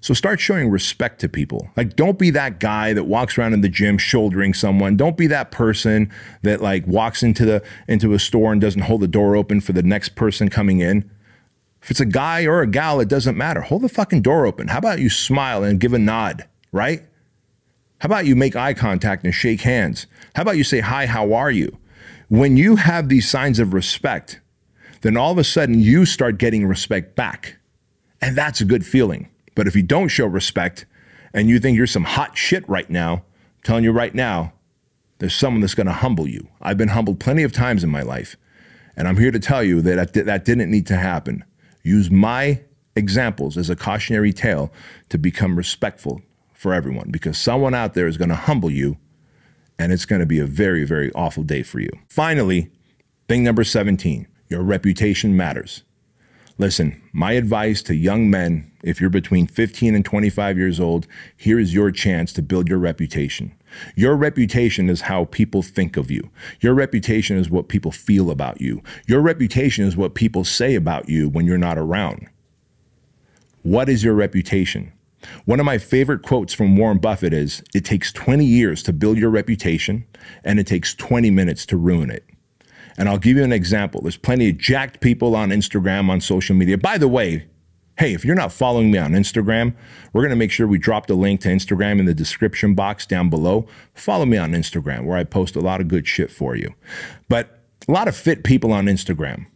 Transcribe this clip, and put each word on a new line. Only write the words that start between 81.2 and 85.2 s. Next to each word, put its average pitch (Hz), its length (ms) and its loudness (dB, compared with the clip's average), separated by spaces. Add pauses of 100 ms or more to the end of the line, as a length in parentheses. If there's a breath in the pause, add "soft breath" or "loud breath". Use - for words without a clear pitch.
minutes 92 360 0
to 98 100 -2
ruin 85 340 0
it." 55 140 -12 (720 loud breath)
And 101 140 0
I'll 101 80 0
give 120 180 4
you 139 80 4
an 127 80 2
example. 101 480 0
There's 85 160 -6
plenty 123 320 2
of 82 80 0
jacked - 460 -4
people 120 340 2